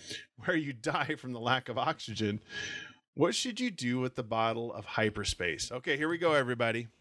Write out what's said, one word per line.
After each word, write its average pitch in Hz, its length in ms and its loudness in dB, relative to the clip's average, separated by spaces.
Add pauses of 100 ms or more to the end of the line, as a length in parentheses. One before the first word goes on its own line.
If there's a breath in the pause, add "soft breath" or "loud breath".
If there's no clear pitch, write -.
(120)
<laughs> - 340 -14
where 180 100 4
you 143 160 0
die 139 460 -2
from 127 160 -8
the 117 60 -8
lack 123 280 2
of 113 80 -6
oxygen. 110 640 0 (720 loud breath)
What 170 220 2
should 240 260 -2
you 247 100 -2
do 127 300 -2
with 127 140 -2
the 127 80 -4
bottle 113 500 0
of 107 140 -8
hyperspace? 101 840 0
Okay, 127 280 -2
here 156 100 2
we 170 80 0
go, 165 160 4
everybody. 120 540 2 (140)